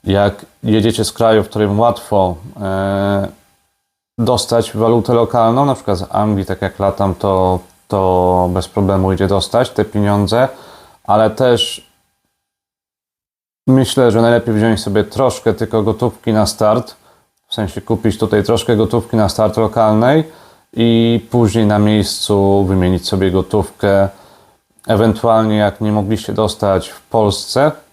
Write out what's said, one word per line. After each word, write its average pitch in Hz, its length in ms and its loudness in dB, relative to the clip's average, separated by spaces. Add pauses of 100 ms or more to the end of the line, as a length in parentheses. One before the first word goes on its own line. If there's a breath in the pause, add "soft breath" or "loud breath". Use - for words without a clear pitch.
Jak 101 420 0 (180)
jedziecie 110 420 0
z - 60 -6
kraju, 110 320 2
w 101 60 -8
którym 104 300 0
łatwo, 104 560 0 (260)
e, 98 680 -4 (880)
dostać 120 560 0
walutę 117 400 0
lokalną, 117 520 2
na 135 100 -2
przykład 98 220 -4
z 87 120 -10
Anglii, 101 360 -2
tak 92 160 -8
jak 95 180 -6
latam, 98 360 -2
to, 92 440 0 (280)
to 92 640 0
bez 90 140 -4
problemu 95 460 0
idzie 95 140 -2
dostać 101 420 0
te 104 160 -2
pieniądze, 104 640 0 (560 loud breath)
ale 107 260 2
też 120 580 -2 (1800)
myślę, 131 440 4
że 113 100 2
najlepiej 117 320 2
wziąć 107 280 2
sobie 104 220 0
troszkę 117 500 -2
tylko 110 300 -2
gotówki 110 500 -2
na 107 120 2
start, 110 500 0 (520 soft breath)
w - 60 -12
sensie 101 280 -6
kupić 110 360 -2
tutaj 107 260 0
troszkę 117 320 0
gotówki 113 420 -2
na 107 120 2
start - 280 -2
lokalnej 113 680 2 (500 loud breath)
i 117 480 2 (100)
później 113 340 2
na 104 140 2
miejscu 101 880 0
wymienić 92 400 0
sobie 95 240 0
gotówkę. 98 800 0 (800 soft breath)
Ewentualnie 110 680 2
jak 104 240 -2
nie 107 100 -2
mogliście 104 420 -4
dostać 101 560 -2
w - 120 -20
Polsce 117 680 0 (220)